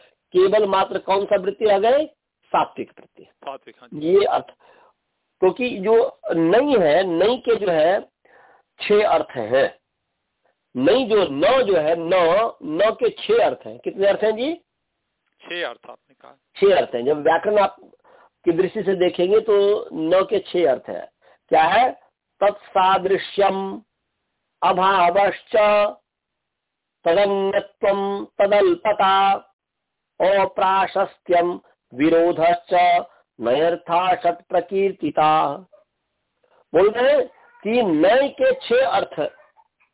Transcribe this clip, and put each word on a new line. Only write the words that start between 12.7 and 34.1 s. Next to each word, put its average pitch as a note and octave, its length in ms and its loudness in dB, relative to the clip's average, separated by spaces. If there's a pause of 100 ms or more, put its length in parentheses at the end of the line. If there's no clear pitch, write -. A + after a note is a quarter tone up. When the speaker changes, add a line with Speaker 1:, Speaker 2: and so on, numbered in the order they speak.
Speaker 1:
के A3 180 -2
छह G#3+ 360 -2
अर्थ B2+ 220 -4
हैं। A2+ 120 -16
कितने G3 280 -4
अर्थ G3 160 0
हैं G#3+ 120 0
जी? C4+ 180 -6 (880)
Speaker 2:
छह E3+ 280 -10
अर्थ - 200 -18
आपने - 260 -20
कहा। C3 200 -20 (200)
Speaker 1:
छह G3 220 4
अर्थ - 180 -2
हैं। A#2+ 100 -4
जब D3+ 120 0
व्याकरण E3 400 0
आप G3 180 0 (720)
की F3 60 2
दृष्टि F#3 320 -2
से F#3+ 120 -2
देखेंगे F3+ 440 0
तो G3+ 540 0
न E3 300 0
के F#3+ 160 -4
छह E3+ 320 -2
अर्थ B2 180 -4
हैं। F2+ 180 -12 (420)
क्या D#3+ 140 2
है? D#3+ 280 2 (500)
तत्सादृश्यम G3 1400 -2 (800)
अभावश्च F#3 920 0 (1500)
तदन्यत्वम G3 1200 -2
तदल्पता G3 1080 0 (840)
अप्राशस्त्यम F#3+ 1400 0 (320)
विरोधश्च E3 800 0 (680)
नयर्थाशत E3+ 1080 -2